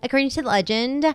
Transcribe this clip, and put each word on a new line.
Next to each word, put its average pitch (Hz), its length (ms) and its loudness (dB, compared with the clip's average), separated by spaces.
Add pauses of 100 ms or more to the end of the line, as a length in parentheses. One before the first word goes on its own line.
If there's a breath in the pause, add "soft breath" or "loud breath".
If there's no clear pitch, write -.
According 269 280 0
to 311 120 -6
legend 247 720 0